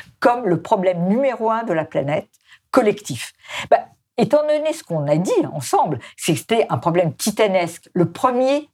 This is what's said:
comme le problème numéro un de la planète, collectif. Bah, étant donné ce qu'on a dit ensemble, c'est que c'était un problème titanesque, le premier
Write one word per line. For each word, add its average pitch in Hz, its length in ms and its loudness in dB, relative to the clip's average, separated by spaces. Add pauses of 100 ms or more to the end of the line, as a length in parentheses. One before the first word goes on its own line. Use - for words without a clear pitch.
(200)
comme 185 260 2
le 170 160 0
problème 185 460 0
numéro 226 420 0
un 226 140 -2
de 220 80 -4
la 156 120 0
planète, 147 440 -4 (420)
collectif. 208 640 0 (400)
Bah, - 60 4 (400)
étant 269 240 2
donné 302 300 0
ce 320 120 -10
qu'on 151 240 -4
a 151 80 4
dit 202 160 0 (200)
ensemble, 156 460 -2 (180)
c'est - 180 0
que 127 40 -2
c'était 226 320 0
un 151 80 0
problème 170 340 0
titanesque, 190 800 -2
le 170 160 2
premier 262 640 0